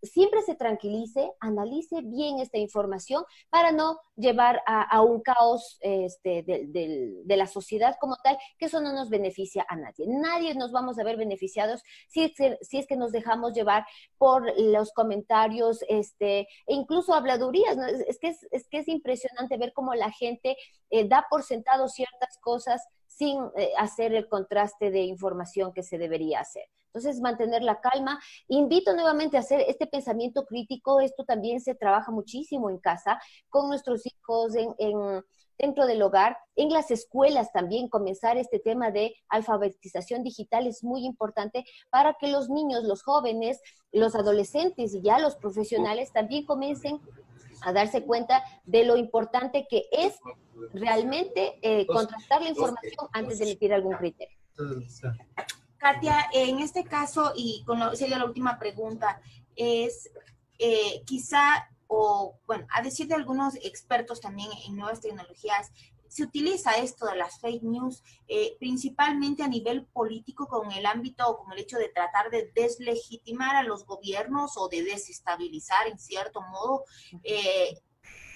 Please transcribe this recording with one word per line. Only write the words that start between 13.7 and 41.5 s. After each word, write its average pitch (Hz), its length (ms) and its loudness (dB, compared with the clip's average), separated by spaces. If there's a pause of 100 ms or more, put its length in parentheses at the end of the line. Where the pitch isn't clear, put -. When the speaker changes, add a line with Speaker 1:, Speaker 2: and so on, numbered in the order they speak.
Speaker 1:
por 262 420 6
los 214 340 4
comentarios, 220 960 2
este, 202 580 0 (180)
e - 80 2
incluso 320 400 2
habladurías, 262 600 2
¿no? 262 100 -4
Es, 262 220 -2
es 247 100 -4
que 320 120 -2
es, - 220 -10
es - 180 -4
que 294 100 -4
es 294 80 -6
impresionante 254 680 -4
ver 240 160 -4
cómo 262 200 -4
la 220 180 0
gente, 240 440 -4 (340)
eh, 220 180 4
da 277 220 6
por 294 140 2
sentado 254 460 2
ciertas - 520 -6
cosas 240 400 -2 (260)
sin, 277 320 -2 (160)
eh, - 220 0
hacer 220 360 -4
el 220 160 -2
contraste 202 640 -2
de 190 100 2
información 185 720 -4
que 180 100 -6
se 175 140 -8
debería 160 420 -2
hacer. - 240 -10 (240)
Entonces, 247 320 -4
mantener 233 440 0
la 214 180 0
calma. 269 380 0 (280)
Invito 311 460 4
nuevamente 311 440 2
a 247 40 2
hacer 269 260 2
este 285 200 -2
pensamiento 247 580 -4
crítico. 254 560 0
Esto 269 240 -2
también 233 340 -2
se 254 160 -4
trabaja 220 360 2
muchísimo 233 580 -6
en 190 80 -6
casa, 185 420 0 (300)
con 285 180 2
nuestros 269 380 -4
hijos, 226 500 -2
en, 226 240 0
en, 202 440 -2 (340)
dentro 277 280 2
del 226 160 2
hogar, 196 360 4 (180)
en 302 140 2
las 302 220 2
escuelas 254 600 2
también. 208 380 -2
Comenzar 208 480 0
este 247 220 -2
tema 226 320 0
de 208 240 -2 (140)
alfabetización 208 920 -2
digital 226 440 -2
es 226 160 -10
muy 247 220 -4
importante 220 600 -6 (240)